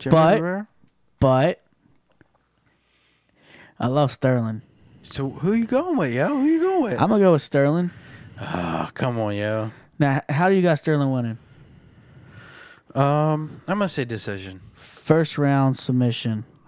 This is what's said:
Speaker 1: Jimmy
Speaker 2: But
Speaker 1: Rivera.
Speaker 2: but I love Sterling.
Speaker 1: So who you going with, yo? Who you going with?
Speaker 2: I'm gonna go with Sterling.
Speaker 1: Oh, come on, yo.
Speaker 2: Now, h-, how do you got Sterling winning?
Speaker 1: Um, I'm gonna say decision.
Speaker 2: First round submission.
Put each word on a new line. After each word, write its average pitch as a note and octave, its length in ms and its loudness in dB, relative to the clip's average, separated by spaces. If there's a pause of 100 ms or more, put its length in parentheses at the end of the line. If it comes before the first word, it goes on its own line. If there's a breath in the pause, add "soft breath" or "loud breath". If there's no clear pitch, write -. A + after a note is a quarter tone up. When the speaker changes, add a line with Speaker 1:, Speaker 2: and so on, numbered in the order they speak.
Speaker 1:
Jimmy C3 160 -2
Speaker 2:
But D#3+ 200 6
Speaker 1:
Rivera. F#3 320 -4 (520)
Speaker 2:
but C3+ 420 2 (2250 soft breath)
I A#2+ 80 -4
love C3+ 240 2
Sterling. A#2 500 -2 (420)
Speaker 1:
So C3+ 260 -8
who E3+ 240 -2
you A3+ 120 0
going D4+ 320 -2
with, C#3+ 160 0
yo? C3+ 160 0
Who C#4 160 0
you D#4+ 160 2
going F#4 220 0
with? G3 180 -2
Speaker 2:
I'm E3 80 2
gonna G#3+ 140 4
go F#3 100 6
with C#3+ 80 2
Sterling. D3+ 500 0 (500 loud breath)
Speaker 1:
Oh, E2+ 520 -6
come B2 260 -2
on, G#2 160 -2
yo. G#2+ 360 -4 (280 loud breath)
Speaker 2:
Now, C#3 180 2
h-, - 60 -4 (120)
how F3 140 2
do G3 60 4
you F#3+ 60 2
got E3+ 180 2
Sterling C#3+ 320 0
winning? A#2 260 -4 (1600 loud breath)
Speaker 1:
Um, D3+ 720 0
I'm F#3+ 120 -2
gonna G3+ 100 0
say C3+ 160 -4
decision. G2 560 -10 (120)
Speaker 2:
First - 640 -2
round C#3 400 2
submission. A#2+ 680 -2 (220)